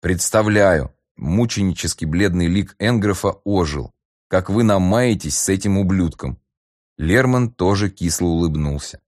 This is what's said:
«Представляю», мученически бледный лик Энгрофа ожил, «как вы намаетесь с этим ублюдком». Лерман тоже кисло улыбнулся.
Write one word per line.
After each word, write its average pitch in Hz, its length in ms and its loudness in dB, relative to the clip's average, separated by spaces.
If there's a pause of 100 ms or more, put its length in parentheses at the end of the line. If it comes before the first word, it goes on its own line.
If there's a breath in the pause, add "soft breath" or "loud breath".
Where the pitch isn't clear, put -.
«Представляю», 98 920 2 (220)
мученически 95 880 -2
бледный 87 400 0
лик 92 320 -2
Энгрофа 104 640 0
ожил, 82 480 -2 (360)
«как 92 200 -2
вы 107 140 2
намаетесь 101 760 2
с - 140 -2
этим 98 260 0
ублюдком». 90 640 -2 (580)
Лерман 123 540 2
тоже 98 380 0
кисло 85 360 -4
улыбнулся. 78 800 -2